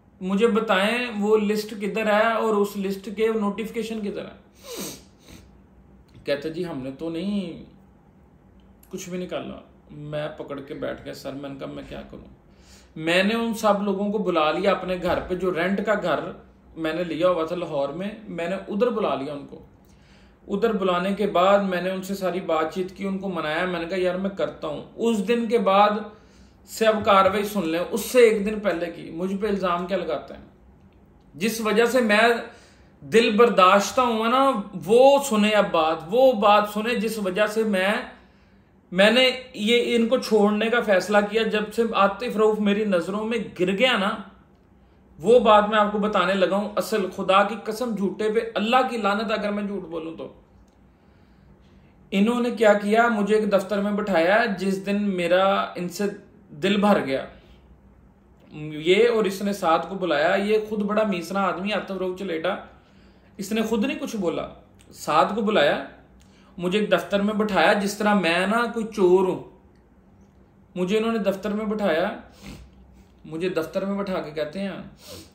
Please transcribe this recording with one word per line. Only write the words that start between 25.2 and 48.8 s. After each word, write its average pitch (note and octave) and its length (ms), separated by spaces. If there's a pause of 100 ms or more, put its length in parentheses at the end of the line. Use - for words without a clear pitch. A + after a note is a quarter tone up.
के A3+ 100
बाद G3+ 540 (540)
से - 200
अब G#3 180
कार्रवाई G3 400
सुन F#3 260
लें, E3+ 100
उससे A#3 480
एक G3 160
दिन G#3+ 160
पहले F3 260
की, D#3 300
मुझ F#3 160
पे G3+ 160
इल्जाम F#3 380
क्या F#3 120
लगाते D#3 360
हैं? - 100 (920)
जिस A3 240
वजह G#3+ 260
से B3+ 140
मैं A3+ 420 (640)
दिल G#3+ 320
बर्दाश्ता G3+ 640
हुआ A3+ 260
ना, B3+ 460
वो B3+ 480
सुने G#3+ 300
अब G#3 120
बात, D#3+ 440
वो B3+ 240
बात G#3 360
सुने A3 280
जिस A3 220
वजह G3 280
से G#3+ 180
मैं, G3+ 460 (800)
मैंने A#3 640
ये A3 220
इनको A#3 400
छोड़ने G#3+ 520
का A#3+ 100
फैसला G#3 400
किया। G#3 220
जब G#3 280
से A3+ 240
आतिफ G3+ 420
रऊफ G#3+ 220
मेरी G#3 260
नजरों F#3+ 400
में A3+ 340
गिर F3+ 120
गया A3+ 280
ना, G#3 280 (920)
वो A3+ 220
बात G#3 300
मैं G#3+ 80
आपको G#3 200
बताने G3 360
लगा F#3 220
हूं, G3+ 180
असल F#3 340
खुदा F#3+ 340
की G#3+ 140 (100)
कसम, A3+ 280
झूठे G3+ 360
पे A3 100 (160)
अल्लाह A#3 260